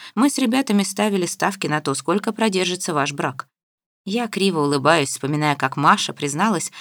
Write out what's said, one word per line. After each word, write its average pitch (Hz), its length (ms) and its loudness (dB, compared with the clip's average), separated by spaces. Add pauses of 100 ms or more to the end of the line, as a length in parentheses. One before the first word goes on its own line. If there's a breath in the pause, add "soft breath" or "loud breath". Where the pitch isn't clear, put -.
(140 loud breath)
Мы 269 160 4
с - 80 -4
ребятами 254 460 2
ставили 196 440 0
ставки 180 400 -2
на 151 120 0
то, 143 140 -2
сколько 196 400 -2
продержится 185 600 -2
ваш 143 200 -2
брак». 143 340 -6 (560)
Я 226 240 -2
криво 190 360 0
улыбаюсь, 143 440 2
вспоминая, 151 480 -2
как 135 220 -4
Маша 165 340 4
призналась, 160 680 -2